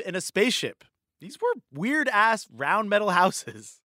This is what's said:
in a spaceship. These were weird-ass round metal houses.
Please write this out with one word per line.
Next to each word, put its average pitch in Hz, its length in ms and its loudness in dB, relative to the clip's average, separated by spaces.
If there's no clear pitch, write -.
in 185 100 -6
a 185 60 -4
spaceship. - 600 -2
These 196 180 -16
were 440 220 -2
weird-ass 226 800 0
round 165 380 -2
metal 208 220 2
houses. 175 680 0